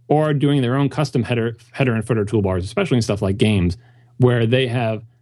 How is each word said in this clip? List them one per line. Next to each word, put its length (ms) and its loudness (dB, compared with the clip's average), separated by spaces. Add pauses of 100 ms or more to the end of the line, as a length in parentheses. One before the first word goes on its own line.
or 280 2
doing 260 2
their 140 0
own 120 0
custom 360 -2
header, 340 -4 (140)
header 240 0
and 100 -2
footer 200 0
toolbars, 340 0
especially 380 -2
in 40 2
stuff 220 -2
like 140 -2
games, 380 2 (420)
where 280 4
they 220 2
have, 360 -4 (180)